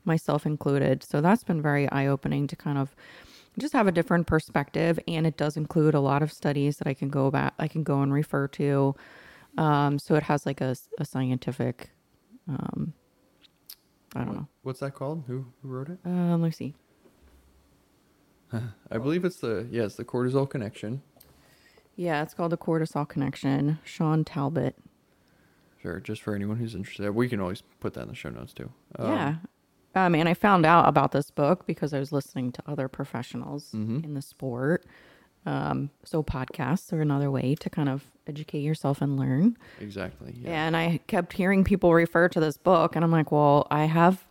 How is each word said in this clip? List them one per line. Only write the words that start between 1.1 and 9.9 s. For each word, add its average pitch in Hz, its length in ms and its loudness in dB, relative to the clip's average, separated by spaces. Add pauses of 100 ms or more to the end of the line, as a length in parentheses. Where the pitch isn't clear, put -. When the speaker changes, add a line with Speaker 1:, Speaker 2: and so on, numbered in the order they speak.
Speaker 1:
that's 180 240 4
been 160 180 -2
very 143 300 0
eye-opening 139 560 0
to - 80 -10
kind 147 220 -4
of 135 180 -4 (640)
just 294 140 -4
have 226 140 4
a 190 40 4
different 170 360 2
perspective. 160 800 0
And 165 220 0
it 156 80 0
does 147 220 -2
include 156 360 2
a 147 60 2
lot 139 240 2
of 151 80 -2
studies 143 460 -2
that - 100 -6
I 143 60 0
can 139 160 -4
go 139 200 2
back, 135 300 0
I 160 80 0
can 160 160 -4
go 139 180 0
and 139 120 2
refer 143 340 0
to. 139 480 2 (640)
Um, 143 420 2